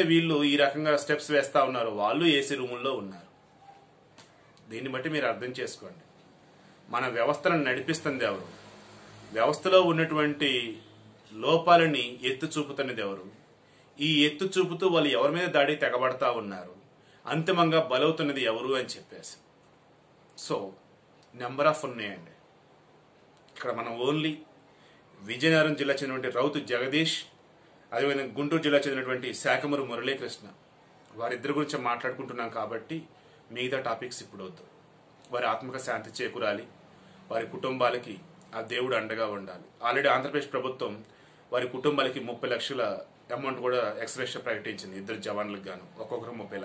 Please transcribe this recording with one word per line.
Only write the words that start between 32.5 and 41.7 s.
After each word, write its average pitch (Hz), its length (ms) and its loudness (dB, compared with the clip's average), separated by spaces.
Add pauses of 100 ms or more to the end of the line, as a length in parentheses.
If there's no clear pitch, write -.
కాబట్టి 113 400 -6 (580)
మిగతా 127 320 -2
టాపిక్స్ 117 380 -6
ఇప్పుడు 98 220 -14
వద్దు. - 180 -18 (680)
వారి 123 200 0
ఆత్మక 131 240 -6 (100)
శాంతి 113 320 -4
చేకూరాలి, 110 460 -2 (640)
వారి 113 240 -2
కుటుంబాలకి 123 600 0 (420)
ఆ 113 40 -4 (120)
దేవుడు 123 280 0
అండగా 110 240 -2 (120)
ఉండాలి. 90 280 -14 (220)
Already 135 280 4
ఆంధ్రప్రదేశ్ 135 420 -2
ప్రభుత్వం 123 360 -6 (600)
వారి 123 140 0 (100)